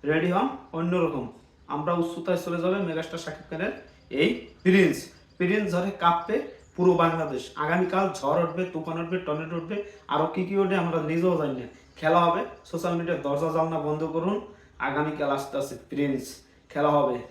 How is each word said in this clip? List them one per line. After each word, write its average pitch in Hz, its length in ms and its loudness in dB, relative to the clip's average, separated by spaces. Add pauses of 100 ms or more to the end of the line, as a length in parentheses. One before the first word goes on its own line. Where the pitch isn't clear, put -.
রেডি 160 280 2
হন 233 160 2 (240)
অন্যরকম। 165 560 0 (380)
আমরা 151 260 -2
উচ্চতায় 170 520 0
চলে 170 180 -2
যাবে 185 160 2
মেগাস্টার 165 400 -4
শাকিব - 320 -10
খানের 175 220 -4 (380)
এই 139 180 4 (340)
প্রিন্স। 180 340 6 (420)
প্রিন্স 185 340 0
ঝড়ে 180 180 0
কাঁপবে 170 460 2 (400)
পুরো 180 180 6
বাংলাদেশ। 160 480 2 (140)
আগামীকাল 180 540 2 (100)
ঝড় 151 220 2
উঠবে, 170 220 -2
তুফান 165 380 -6
উঠবে, 170 160 -4
টর্নেডো 160 380 -4
উঠবে, 165 200 -6 (320)
আরও 156 180 2
কী 185 180 -2
কী 196 120 -4
উঠবে 196 200 2
আমরা 170 260 0
নিজেও 170 340 2
জানি 131 240 -2
না। 117 80 -10 (280)
খেলা 160 220 4
হবে, 170 220 4 (240)
সোশ্যাল 170 300 -4
মিডিয়ার 170 280 -2
দরজা 143 300 0
জানলা 160 260 0
বন্ধ 151 260 -2
করুন। 165 320 -2 (420)
আগামীকাল 147 520 -2
আসতে 139 280 -4
আসতে 139 160 -4 (160)
প্রিন্স 139 320 0 (460)
খেলা 147 200 2
হবে 139 300 4 (120)